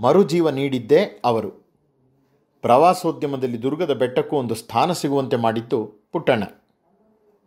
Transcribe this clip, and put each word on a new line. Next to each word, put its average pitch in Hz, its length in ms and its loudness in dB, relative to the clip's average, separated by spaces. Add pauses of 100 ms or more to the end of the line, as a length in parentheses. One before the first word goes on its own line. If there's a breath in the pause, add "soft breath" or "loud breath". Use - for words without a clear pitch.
ಮರುಜೀವ 160 500 4
ನೀಡಿದ್ದೇ 135 720 0
ಅವರು. 113 260 0 (1120)
ಪ್ರವಾಸೋದ್ಯಮದಲ್ಲಿ 135 1000 0
ದುರ್ಗದ 151 300 -2
ಬೆಟ್ಟಕ್ಕೂ 127 440 -2
ಒಂದು 120 180 -4
ಸ್ಥಾನ 139 380 -2
ಸಿಗುವಂತೆ 135 440 -2
ಮಾಡಿದ್ದು 113 760 -4
ಪುಟ್ಟಣ್ಣ. 135 320 0 (1040)